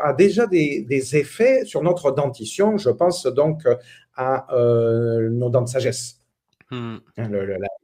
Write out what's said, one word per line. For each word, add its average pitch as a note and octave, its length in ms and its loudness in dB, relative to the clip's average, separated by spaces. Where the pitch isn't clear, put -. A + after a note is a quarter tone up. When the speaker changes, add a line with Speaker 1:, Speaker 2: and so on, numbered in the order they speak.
Speaker 1:
a D3 80 2
déjà F#3+ 340 4
des, D3+ 360 2
des C3 340 -2
effets B3 480 2
sur D3 180 -4
notre E3+ 280 0
dentition. C#3+ 680 0
Je F#3+ 140 0
pense F3 360 0
donc, D3+ 380 0
euh, B2 120 2
à, C3 380 -2
euh, A#2 760 2
nos A#2+ 180 -2
dents B2 140 2
de A#2+ 80 -6
sagesse. B2+ 480 -4
Speaker 2:
Hmm. A#2 280 -8
Speaker 1:
Hein, A2+ 120 -6
le, G2+ 180 -4
le, G2 100 -6
la, G2 120 -6